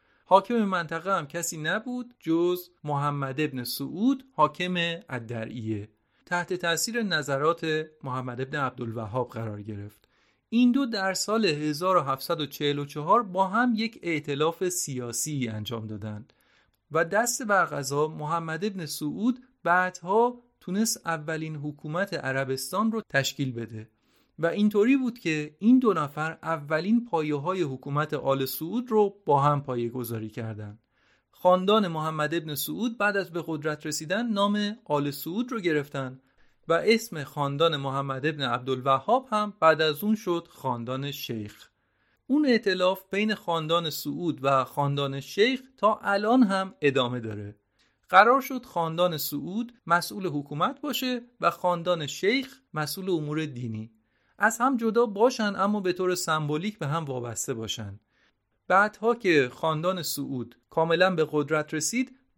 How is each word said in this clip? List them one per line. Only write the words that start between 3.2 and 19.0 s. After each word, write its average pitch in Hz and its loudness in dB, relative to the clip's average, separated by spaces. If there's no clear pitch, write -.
ابن 131 -2
سعود، 180 -2
حاکم 175 0
الدرعیه. 113 -6
تحت 175 -2
تاثیر 175 -2
نظرات 156 0
محمد 127 -6
ابن 139 -4
عبدالوهاب 120 -4
قرار 107 -8
گرفت. 104 -12
این 247 6
دو 277 0
در 196 -2
سال 214 0
هزار 151 2
و 165 6
هفتصد 143 -2
و 147 -2
چهل 143 -2
و 143 -4
چهار 156 2
با 190 0
هم 233 2
یک 226 -4
ائتلاف 156 -2
سیاسی 127 -4
انجام 110 -6
دادند 107 -10
و 160 2
دست 226 0
بر 202 4
قضا 143 -2
محمد 160 -4
ابن 190 -4
سعود 180 -2